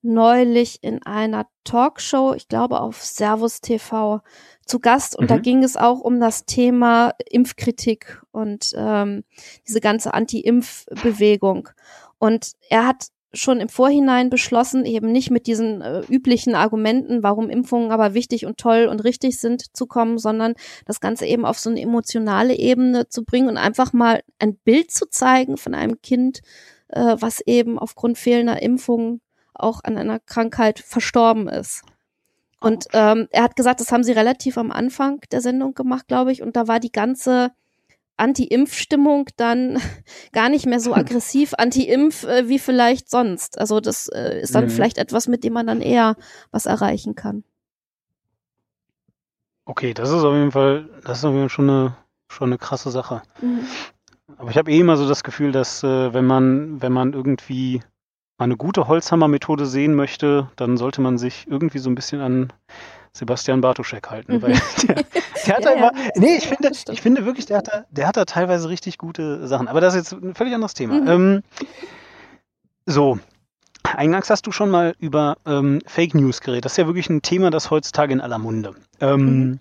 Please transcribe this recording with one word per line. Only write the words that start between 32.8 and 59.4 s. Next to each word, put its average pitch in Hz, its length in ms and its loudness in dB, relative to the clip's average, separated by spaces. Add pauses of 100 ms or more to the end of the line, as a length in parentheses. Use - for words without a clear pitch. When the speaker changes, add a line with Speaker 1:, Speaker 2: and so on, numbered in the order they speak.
Speaker 2:
Autsch. - 60 -8
Speaker 1:
ähm, 220 380 4
er 233 120 4
hat 240 120 0
gesagt, 247 240 2
das 240 120 -4
haben 247 120 4
sie 233 80 0
relativ 247 460 0
am 233 140 -4
Anfang 269 500 -4 (100)
der 247 100 -2
Sendung 262 320 -2
gemacht, 254 340 -4
glaube 254 240 0
ich, 254 100 -4
und 226 140 -6
da 233 120 0
war 233 120 0
die 233 120 -8
ganze 247 600 0 (680)
Anti-Impf-Stimmung 277 1200 0
dann 247 420 0 (260)
<laughs> - 260 -20
gar 226 180 2
nicht 277 180 0
mehr 240 120 0
so 233 140 -2
Speaker 2:
<laughs> - 20 2
Speaker 1:
aggressiv 269 600 0
Anti-Impf, 262 640 0
äh, 247 240 0
wie 262 120 2
vielleicht 254 500 2
sonst. 226 480 -2
Also 214 220 0
das, - 300 -6
äh, - 320 -6
ist - 120 -8
dann - 120 4
Speaker 2:
Mhm. 233 40 0
Speaker 1:
vielleicht 226 300 0
etwas, - 280 -2
mit 240 160 -2
dem 226 100 -2
man 233 120 -2
dann 226 160 -2
eher 226 360 2 (340)
was - 160 -4
erreichen 208 480 -2
kann. 208 280 -10 (2250)
Speaker 2:
Okay, 123 280 -6
das 117 160 -4
ist 165 140 2
auf 143 120 4
jeden 147 160 2
Fall, 139 380 0 (140)
das 123 160 -8
ist 143 60 -4
auf 147 60 2
jeden 139 120 2
Fall 135 60 -2
schon 139 200 2
eine, 131 280 0 (300)
schon - 220 -4
eine 123 100 -2
krasse - 320 -8
Sache. 123 320 -8 (180)
Speaker 1:
Mhm. 247 240 -4 (720)
Speaker 2:
Aber 123 120 -12
ich 113 80 0
hab 156 100 2
eh 156 120 4
immer 170 180 6
so 139 100 0
das 143 160 -2
Gefühl, 143 280 -2
dass, 131 320 -2
äh, 131 300 0
wenn 127 120 2
man, 131 560 2
wenn 127 100 -2
man 131 220 0
irgendwie 131 680 -4 (560)
mal 123 80 -2
eine 120 120 0
gute 151 300 -2
Holzhammer-Methode 156 800 2